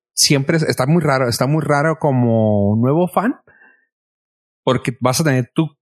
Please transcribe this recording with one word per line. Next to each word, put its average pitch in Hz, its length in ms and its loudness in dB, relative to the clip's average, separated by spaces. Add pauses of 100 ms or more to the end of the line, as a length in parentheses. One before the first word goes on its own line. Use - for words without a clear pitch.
(140)
siempre 143 440 0
es-, 151 60 0
está 127 220 -2
muy 160 160 2
raro, 135 260 0
está 120 200 -2
muy 151 160 0
raro 147 360 0
como 110 840 2
nuevo 156 280 0
fan. 220 260 -2 (1300)
Porque 127 380 -2
vas 123 200 0
a - 20 0
tener 131 320 0
tu, 160 140 -4 (120)